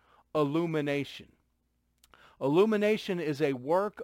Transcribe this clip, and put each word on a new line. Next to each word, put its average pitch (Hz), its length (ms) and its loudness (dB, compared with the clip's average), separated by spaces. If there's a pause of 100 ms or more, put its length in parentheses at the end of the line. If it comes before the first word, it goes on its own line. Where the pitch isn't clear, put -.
(360)
illumination. 147 920 -2 (1120)
Illumination 202 760 2
is 147 200 -4
a 143 140 2
work 165 500 -2